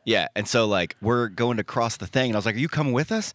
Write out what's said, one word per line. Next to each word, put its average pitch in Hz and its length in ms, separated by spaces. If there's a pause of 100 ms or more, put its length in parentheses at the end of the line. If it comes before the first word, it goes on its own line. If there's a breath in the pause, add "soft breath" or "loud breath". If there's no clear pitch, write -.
Yeah, 101 320
and 104 120
so, 117 180
like, 95 340
we're 120 280
going 117 300
to 107 60
cross 117 340
the 98 100
thing, 127 240
and 110 40
I 104 40
was 98 60
like, 110 100
Are 110 40
you 143 80
coming 151 260
with 135 180
us? 220 220